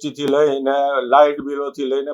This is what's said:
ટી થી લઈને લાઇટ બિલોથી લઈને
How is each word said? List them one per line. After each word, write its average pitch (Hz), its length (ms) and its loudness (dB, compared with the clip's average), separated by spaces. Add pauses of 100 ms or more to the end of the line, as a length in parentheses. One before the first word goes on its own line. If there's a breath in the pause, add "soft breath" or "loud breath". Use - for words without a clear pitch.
ટી 147 80 -8
થી 143 160 -8
લઈને 139 480 2 (280)
લાઇટ 143 380 4
બિલોથી 139 440 -6
લઈને 139 280 -4